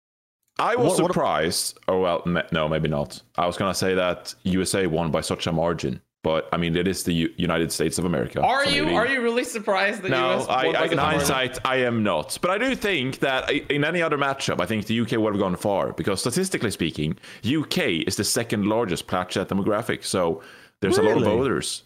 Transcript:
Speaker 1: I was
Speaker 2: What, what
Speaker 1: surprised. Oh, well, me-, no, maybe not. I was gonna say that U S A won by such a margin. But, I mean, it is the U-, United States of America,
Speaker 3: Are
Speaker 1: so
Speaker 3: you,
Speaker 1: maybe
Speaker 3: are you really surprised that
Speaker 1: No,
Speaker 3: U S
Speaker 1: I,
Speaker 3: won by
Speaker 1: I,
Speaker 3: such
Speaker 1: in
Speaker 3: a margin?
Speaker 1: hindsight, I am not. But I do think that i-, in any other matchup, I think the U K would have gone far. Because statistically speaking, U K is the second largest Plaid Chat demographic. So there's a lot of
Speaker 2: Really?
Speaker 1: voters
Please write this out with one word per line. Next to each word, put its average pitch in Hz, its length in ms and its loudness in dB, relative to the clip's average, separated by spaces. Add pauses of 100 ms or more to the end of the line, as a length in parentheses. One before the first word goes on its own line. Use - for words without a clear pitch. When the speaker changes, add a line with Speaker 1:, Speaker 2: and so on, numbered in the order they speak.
(580)
Speaker 1:
I 185 180 0
was 185 160 2
Speaker 2:
What, 170 100 4
what 180 100 2
Speaker 1:
surprised. 90 680 0 (100)
Oh, 95 120 2
well, 87 240 2
me-, 87 160 0 (100)
no, 78 180 0
maybe 78 200 0
not. 73 320 -4 (160)
I 85 100 0
was 87 100 -2
gonna 95 180 -2
say 95 200 0
that 90 400 -2 (100)
U 92 180 2
S 90 120 -2
A 95 120 2
won 80 240 0
by 80 100 0
such - 260 -4
a 87 60 0
margin. 80 480 -2 (220)
But, 80 300 0
I 82 40 0
mean, 85 180 0
it 87 140 2
is 90 160 -2
the 90 100 0
U-, 82 220 2
United 82 340 0
States 80 280 -2
of 85 60 -2
America, 78 380 -2
Speaker 3:
Are 262 220 2
Speaker 1:
so 285 60 0
Speaker 3:
you, - 140 0
Speaker 1:
maybe - 120 0
Speaker 3:
are 226 100 2
you 262 160 -2
really 233 220 0
surprised 202 580 -2
that 190 80 -4
Speaker 1:
No, 127 240 2
Speaker 3:
U 127 60 0
S 127 80 -4
Speaker 1:
I, 127 160 2
Speaker 3:
won - 80 2
by - 60 2
Speaker 1:
I, 139 40 2
Speaker 3:
such 165 100 0
Speaker 1:
in - 60 2
Speaker 3:
a 139 40 2
margin? 151 180 2
Speaker 1:
hindsight, 131 440 0
I 131 120 2
am 120 260 2
not. 85 400 0
But 175 80 2
I 196 80 0
do 254 160 0
think 139 460 -2
that 131 280 0
i-, 147 220 0
in 143 140 2
any 170 180 0
other 151 160 0
matchup, 139 420 0
I 87 60 0
think 107 200 -2
the 110 80 0
U 117 100 2
K 117 140 0
would 107 160 2
have 101 60 0
gone 92 140 2
far. 87 380 0
Because 92 280 -2
statistically 131 520 -2
speaking, 78 440 -2 (260)
U 139 240 0
K 131 320 0
is - 180 -2
the 104 80 -2
second 113 420 0
largest 107 400 0
Plaid 90 220 -2
Chat 95 220 -2
demographic. 101 540 0
So 85 380 0 (380)
there's 95 180 2
a 104 40 4
lot 107 140 6
of 120 60 4
Speaker 2:
Really? 107 140 4
Speaker 1:
voters 117 500 -2